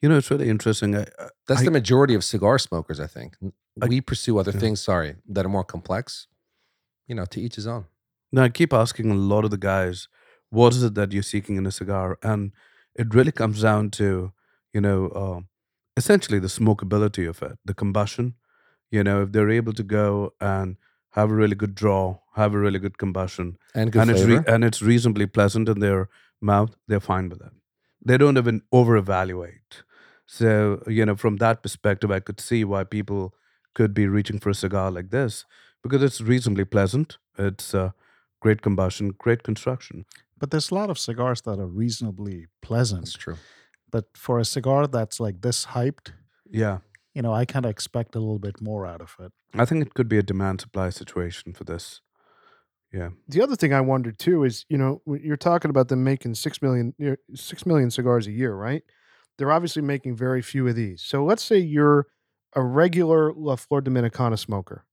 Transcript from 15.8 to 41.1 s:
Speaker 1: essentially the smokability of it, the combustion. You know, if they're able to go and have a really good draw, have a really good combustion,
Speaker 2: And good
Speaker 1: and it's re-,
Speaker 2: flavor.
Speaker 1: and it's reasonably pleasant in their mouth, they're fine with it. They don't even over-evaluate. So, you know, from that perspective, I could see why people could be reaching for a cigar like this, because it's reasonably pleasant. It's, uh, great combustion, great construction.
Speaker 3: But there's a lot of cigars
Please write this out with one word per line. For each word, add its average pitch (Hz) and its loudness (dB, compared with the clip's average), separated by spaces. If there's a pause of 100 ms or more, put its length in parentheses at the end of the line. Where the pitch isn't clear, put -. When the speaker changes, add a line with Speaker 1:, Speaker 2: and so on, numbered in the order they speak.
Speaker 1:
essentially 131 4
the 92 0
smokability 104 0
of 82 -10
it, - -12
the 98 -6
combustion. 107 -2 (580)
You 107 2
know, 101 2
if 98 -4
they're 107 2
able 113 0
to 110 -6
go 101 -2
and 98 -4 (380)
have 107 2
a - 0
really 107 4
good 101 -4
draw, 95 0 (180)
have 104 2
a 104 0
really 101 0
good 98 -6
combustion, 92 -4 (160)
Speaker 2:
And 113 2
good 110 6
Speaker 1:
and 117 6
it's 95 6
re-, 117 8
Speaker 2:
flavor. 156 2
Speaker 1:
and 113 4
it's 113 2
reasonably 110 4
pleasant 107 2
in 101 0
their 98 0 (320)
mouth, 104 2 (100)
they're 104 0
fine 92 -4
with 87 -16
it. - -20 (540)
They 123 4
don't 139 6
even 117 0 (460)
over-evaluate. 92 -6 (440)
So, 107 2
you 110 2
know, 104 0
from 104 0
that 113 2
perspective, 101 -2
I 95 0
could 98 -12
see 117 -2
why 98 -2
people 101 -6 (400)
could 107 2
be 104 2
reaching 101 0
for 101 -4
a 98 0
cigar 95 -4
like 92 -10
this, 123 -4 (380)
because 131 2
it's 139 0
reasonably 113 2
pleasant. 101 0 (200)
It's, 98 -6
uh, 92 -2 (480)
great 107 2
combustion, 95 -2
great 117 0
construction. - -8 (340)
Speaker 3:
But 143 -6
there's 156 -2
a 185 -4
lot 202 -4
of 156 -8
cigars 123 -4